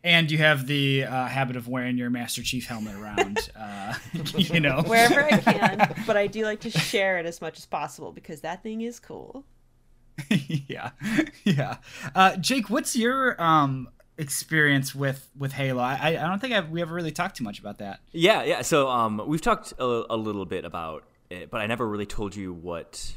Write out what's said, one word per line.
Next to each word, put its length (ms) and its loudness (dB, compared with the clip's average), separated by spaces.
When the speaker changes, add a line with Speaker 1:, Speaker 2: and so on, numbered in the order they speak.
Speaker 1:
And 300 6
you 60 2
have 280 6
the, 380 2
uh, 220 -2
habit 320 -2
of 100 -8
wearing 300 -2
your 120 -2
Master 320 -4
Chief 240 -4
helmet 300 -8
around, 580 -4
<laughs> 60 -18
uh, 360 -8
<laughs> 240 -6
you 240 2
know. 220 0
Speaker 2:
Wherever 420 6
I 140 6
can, 640 4
Speaker 1:
<laughs> 40 -4
Speaker 2:
but 80 4
I 120 2
do 180 -2
like 160 -4
to 80 -6
share 480 2
it 80 -4
as 160 -8
much 160 -8
as 80 -20
possible 480 -8
because 260 -16
that 240 -8
thing 160 -6
is 180 -6
cool. 520 -16
Speaker 1:
<laughs> 800 -18
Yeah, 600 -2
yeah. 340 2
Uh, 240 6
Jake, 320 0
what's 260 -2
your, 460 2
um, 480 4
experience 800 2
with, 420 -4
with 140 -4
Halo? 300 -2
I, 200 -2
I, 80 2
I 200 0
don't 100 -2
think 140 -4
I've, 160 0
we 120 -4
ever 120 -6
really 180 -4
talked 260 -6
too 60 -6
much 160 -10
about 200 -12
that. 200 -10
Speaker 3:
Yeah, 320 4
yeah. 180 0
So, 280 4
um, 380 2
we've 140 0
talked 380 0
a, 300 0
a 80 0
little 280 -2
bit 180 -6
about 420 -8
it, 200 -12
but 100 -6
I 80 -2
never 200 -2
really 180 -4
told 300 -6
you 180 -8
what 640 -10